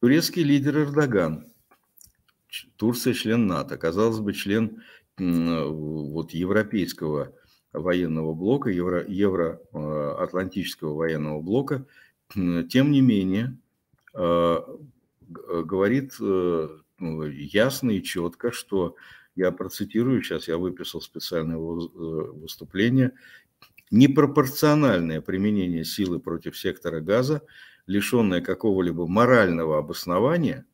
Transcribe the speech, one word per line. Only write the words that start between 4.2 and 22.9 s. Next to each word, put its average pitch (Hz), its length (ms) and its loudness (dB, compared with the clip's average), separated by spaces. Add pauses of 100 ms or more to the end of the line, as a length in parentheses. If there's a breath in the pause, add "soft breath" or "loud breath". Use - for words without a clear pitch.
член, 107 500 -2 (340 loud breath)
м, 85 540 0 (400)
вот, 80 220 -6
европейского 87 1000 -2 (400 soft breath)
военного 80 600 -2
блока, 117 360 0
евро-, 90 380 -2
евро-, 92 540 0 (120)
э, 76 500 -6
атлантического 90 680 -4
военного 76 480 -4
блока. 131 440 -2 (500 soft breath)
М, 87 320 -2
тем 135 240 2
не 143 100 4
менее, 110 560 2 (580)
э, - 20 -14 (1120)
г-, 85 200 -16
э, 85 140 -2
говорит, 104 580 0
э, 90 480 0 (300)
ну, 80 260 -6
ясно 98 680 0
и 95 120 0
чётко, 87 480 -4
что, 92 440 -4 (400 loud breath)
я 90 160 2
процитирую, 107 720 -2
щас 80 260 -6
я 82 80 0
выписал 87 440 -6
специальное 82 560 -6
воз-, 85 380 -6
э, 80 360 -6 (100)
выступление, 113 720 0 (800 loud breath)